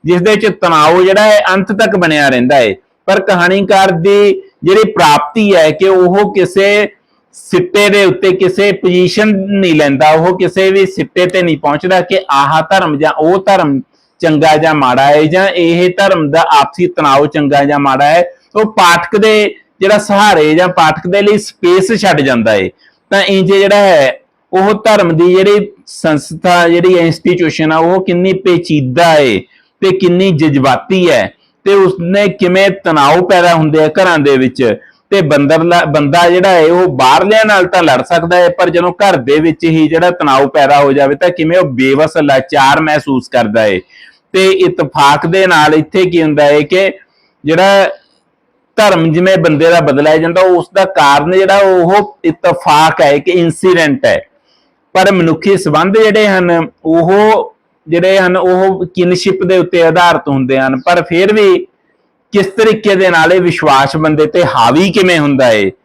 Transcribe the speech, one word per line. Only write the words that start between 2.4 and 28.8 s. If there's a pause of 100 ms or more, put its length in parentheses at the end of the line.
ਹੈ। (320)
ਪਰ
ਕਹਾਣੀਕਾਰ
ਦੀ (220)
ਜਿਹੜੀ
ਪ੍ਰਾਪਤੀ
ਹੈ
ਕਿ
ਉਹ
ਕਿਸੇ (440)
ਸਿੱਟੇ
ਦੇ
ਉੱਤੇ,
ਕਿਸੇ
ਪੋਜੀਸ਼ਨ (220)
ਨਹੀਂ
ਲੈਂਦਾ,
ਉਹ
ਕਿਸੇ
ਵੀ
ਸਿੱਟੇ
ਤੇ
ਨਹੀਂ
ਪਹੁੰਚਦਾ
ਕਿ (120)
ਆਹ
ਧਰਮ
ਜਾਂ
ਉਹ
ਧਰਮ (400)
ਚੰਗਾ
ਜਾਂ
ਮਾੜਾ
ਹੈ
ਜਾਂ
ਇਹ
ਧਰਮ
ਦਾ (200)
ਆਪਸੀ
ਤਣਾਅ
ਚੰਗਾ
ਜਾਂ
ਮਾੜਾ
ਹੈ। (320)
ਉਹ
ਪਾਠਕ
ਦੇ (260)
ਜਿਹੜਾ
ਸਹਾਰੇ
ਜਾਂ
ਪਾਠਕ
ਦੇ
ਲਈ
ਸਪੇਸ (100)
ਛੱਡ
ਜਾਂਦਾ
ਹੈ। (420)
ਤਾਂ
ਇੰਝ
ਜਿਹੜਾ
ਹੈ (340)
ਉਹ (100)
ਧਰਮ
ਦੀ
ਜਿਹੜੀ (140)
ਸੰਸਥਾ,
ਜਿਹੜੀ
ਇੰਸਟੀਚਿਊਸ਼ਨ
ਆ,
ਉਹ
ਕਿੰਨੀ
ਪੇਚੀਦਾ